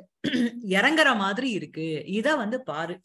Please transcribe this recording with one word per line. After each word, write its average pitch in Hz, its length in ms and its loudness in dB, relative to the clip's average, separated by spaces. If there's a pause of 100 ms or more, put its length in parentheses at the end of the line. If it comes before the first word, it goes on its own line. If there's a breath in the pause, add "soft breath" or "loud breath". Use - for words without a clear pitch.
(280)
<clears throat> 240 400 -2
இறங்குற 262 480 4
மாதிரி 208 340 0
இருக்கு, 156 560 -6
இத 226 300 0
வந்து 247 260 -4
பாரு. 165 420 -6